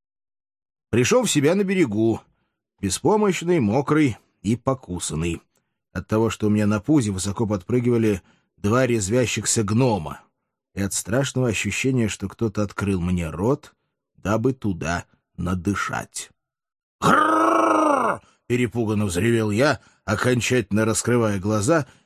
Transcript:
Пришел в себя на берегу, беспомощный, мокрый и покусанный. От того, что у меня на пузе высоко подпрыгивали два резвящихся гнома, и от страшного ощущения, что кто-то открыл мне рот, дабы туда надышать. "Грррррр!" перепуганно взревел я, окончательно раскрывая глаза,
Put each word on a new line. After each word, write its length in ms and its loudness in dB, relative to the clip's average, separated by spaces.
Пришел 360 2
в 40 -2
себя 240 2
на 120 0
берегу, 560 0
беспомощный, 800 0
мокрый 560 2
и 140 0
покусанный. 880 -4
От 160 -10
того, 220 0
что 180 -2
у 20 2
меня 160 2
на 140 0
пузе 320 2
высоко 340 -4
подпрыгивали 760 0
два 320 2
резвящихся 760 0
гнома, 580 0
и 80 -6
от 120 -4
страшного 560 -2
ощущения, 580 -2
что 220 -8
кто-то 340 -4
открыл 380 -4
мне 280 -2
рот, 440 -4
дабы 380 0
туда 520 -4
надышать. 960 -4
"Грррррр!" 1200 2
перепуганно 580 0
взревел 460 0
я, 300 2
окончательно 800 0
раскрывая 540 0
глаза, 480 0